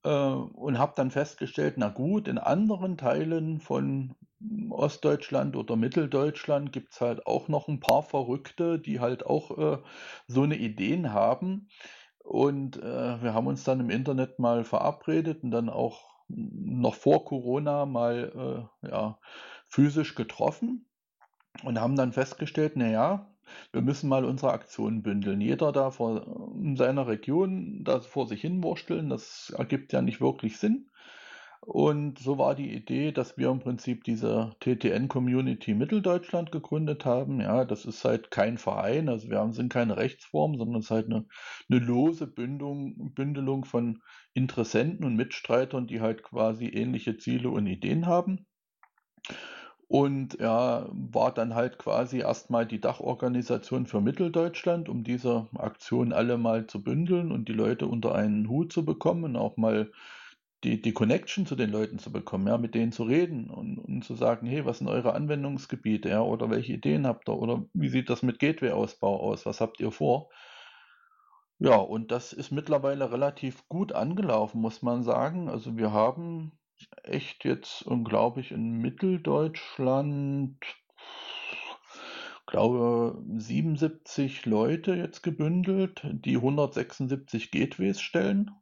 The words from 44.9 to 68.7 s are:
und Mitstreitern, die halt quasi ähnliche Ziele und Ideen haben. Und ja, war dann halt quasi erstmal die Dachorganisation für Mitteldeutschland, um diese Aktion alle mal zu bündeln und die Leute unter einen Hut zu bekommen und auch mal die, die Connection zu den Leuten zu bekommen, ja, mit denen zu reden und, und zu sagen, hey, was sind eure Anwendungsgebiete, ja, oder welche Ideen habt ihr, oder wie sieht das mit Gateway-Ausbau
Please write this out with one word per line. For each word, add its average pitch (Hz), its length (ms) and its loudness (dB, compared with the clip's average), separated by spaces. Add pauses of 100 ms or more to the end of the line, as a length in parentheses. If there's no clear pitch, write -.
und 120 120 2
Mitstreitern, 127 720 0
die 113 140 -6
halt 113 220 0
quasi 113 440 0
ähnliche 117 520 -2
Ziele 123 320 -2
und 104 160 0
Ideen 98 400 0
haben. 180 400 2 (1400)
Und 139 500 2
ja, 120 520 2
war 120 440 0
dann 117 200 -2
halt 123 240 0
quasi 120 420 0
erstmal 117 460 0
die 113 140 -6
Dachorganisation 123 1080 -2
für 104 140 0
Mitteldeutschland, 170 880 2
um 120 140 -4
diese 120 540 0
Aktion 120 560 0
alle 120 260 4
mal 113 280 2
zu 101 180 -10
bündeln 165 480 2
und 113 160 -2
die 113 60 -2
Leute 110 320 2
unter 113 280 0
einen 107 340 2
Hut 156 240 0
zu 160 120 0
bekommen 165 400 0
und 127 120 -4
auch 110 200 -2
mal 110 340 2 (760)
die, 110 180 0
die 113 100 0
Connection 156 540 2
zu 147 80 -4
den 120 160 0
Leuten 107 300 -2
zu 110 120 -12
bekommen, 101 360 -2
ja, 117 100 4
mit 117 160 -4
denen 117 160 2
zu 117 140 -6
reden 147 440 0
und, - 300 -8
und 127 240 -6
zu 120 140 -8
sagen, 117 300 2
hey, 135 200 -2
was 117 120 -2
sind - 100 -2
eure 120 260 2
Anwendungsgebiete, 139 920 -2
ja, 104 120 2
oder 113 300 0
welche 113 220 -2
Ideen 147 340 2
habt 117 220 -2
ihr, 110 100 -2
oder 123 260 -2 (100)
wie 156 140 2
sieht 127 220 0
das 127 140 0
mit 123 160 0
Gateway-Ausbau 107 800 2